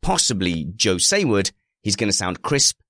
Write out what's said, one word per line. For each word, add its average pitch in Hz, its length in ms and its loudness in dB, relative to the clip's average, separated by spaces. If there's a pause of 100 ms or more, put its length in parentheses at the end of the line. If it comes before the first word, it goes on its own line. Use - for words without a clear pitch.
possibly 92 600 0
Joe 92 320 0
Saywood, 110 560 2 (300)
he's 104 140 -2
gonna 101 160 -2
sound 92 300 -4
crisp - 360 0 (120)